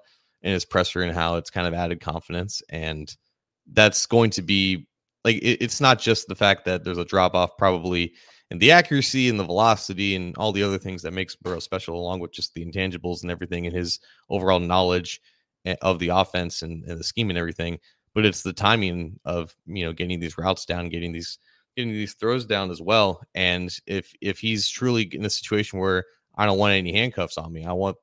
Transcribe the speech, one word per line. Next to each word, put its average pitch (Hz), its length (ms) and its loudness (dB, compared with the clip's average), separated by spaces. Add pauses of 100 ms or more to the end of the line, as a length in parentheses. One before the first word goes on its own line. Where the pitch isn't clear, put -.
(420)
in 95 100 -2
his 90 140 0
presser 92 360 0
and 85 140 -2
how 85 220 0
it's 82 120 -8
kind 90 180 -2
of 85 60 -2
added 85 280 -2
confidence. 87 640 -6
And 80 480 -8 (560)
that's - 340 6
going 113 260 4
to 101 100 -4
be, 95 460 0 (360)
like, 113 140 4
it, - 260 0
it's - 160 -4
not 131 180 6
just - 300 0
the 95 80 -8
fact 101 300 4
that 90 180 -2
there's 90 140 -4
a 87 80 -4
drop 92 280 4
off 90 240 0
probably 90 560 0 (380)
in 87 80 -8
the 120 120 8
accuracy 139 580 4
and 107 100 2
the 95 60 -2
velocity 98 720 2
and 90 220 -6
all 107 140 0
the 98 100 0
other 98 160 0
things 92 240 -8
that 85 120 -8
makes 90 220 -6
Burrow 87 240 -6
special, 87 380 -8
along 87 220 -4
with 87 120 -8
just - 220 -8
the 85 100 -8
intangibles 87 600 -4
and 87 80 -6
everything 87 340 -6
and 87 100 -6
his 87 240 -4 (300)
overall 92 300 2
knowledge 90 640 0 (440)
a-, 92 160 -2
of 92 180 2
the 85 100 0
offense 90 520 0
and, 82 220 -10
and 82 160 -10
the 78 40 -10
scheme 113 260 -4
and 87 100 -2
everything. 85 400 -4 (340)
But 110 120 4
it's 98 180 2
the 92 100 -6
timing 95 720 0
of, 85 300 -4 (100)
you 90 200 -6
know, 82 80 -4
getting 90 260 -4
these 82 180 -8
routes 92 280 -2
down, 87 240 -6
getting 85 240 -6
these, 82 260 -12 (380)
getting 117 160 -4
these 104 200 -6
throws 117 320 -2
down 98 260 -2
as 82 100 -10
well. 98 420 4 (100)
And 90 420 0 (120)
if, 95 340 -6
if 101 180 -2
he's 110 300 -2
truly 117 420 0
in 87 140 -6
a 101 40 -2
situation 104 500 -2
where 92 240 2 (340)
I 104 80 2
don't 98 140 2
want 101 140 4
any 92 200 0
handcuffs 107 440 -2
on 82 140 -8
me, 80 140 -10
I 87 60 -4
want 92 320 -2